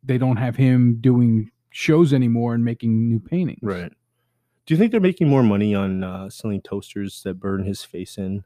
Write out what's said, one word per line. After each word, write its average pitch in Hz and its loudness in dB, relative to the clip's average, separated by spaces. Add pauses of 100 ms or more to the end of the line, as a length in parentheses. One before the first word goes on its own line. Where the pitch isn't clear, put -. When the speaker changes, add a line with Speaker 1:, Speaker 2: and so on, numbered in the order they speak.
Speaker 1:
they 127 0
don't 127 0
have 120 -4
him 127 4
doing 120 2 (220)
shows 156 2
anymore 120 0
and 117 0
making 117 0
new 113 0
paintings. 170 -6
Speaker 2:
Right. 90 -6 (760)
Do 156 0
you - 0
think 220 2
they're 233 0
making 180 2
more 135 4
money 104 2
on, 95 -4
uh, 92 -12
selling 101 -8
toasters - -12
that 92 -10
burn 98 -6
his 98 -8
face - -14
in 98 -8